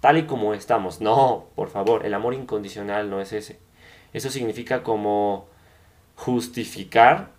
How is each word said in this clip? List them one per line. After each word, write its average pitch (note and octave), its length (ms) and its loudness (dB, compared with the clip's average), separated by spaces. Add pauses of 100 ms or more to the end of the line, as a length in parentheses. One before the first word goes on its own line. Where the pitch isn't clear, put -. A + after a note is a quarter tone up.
tal D3 180 6
y D3+ 60 0
como G#2+ 300 -2
estamos. G2+ 460 -2
No, A#2 540 4
por G2+ 140 -6
favor, G#2+ 360 0
el G#2 100 -2
amor A#2 200 -2
incondicional G#2 720 -6
no G2 120 -4
es G2 120 -10
ese. G#2 260 -10 (540)
Eso B2+ 180 -6
significa A#2 520 -4
como G#2 640 -2 (720)
justificar A#2+ 1200 2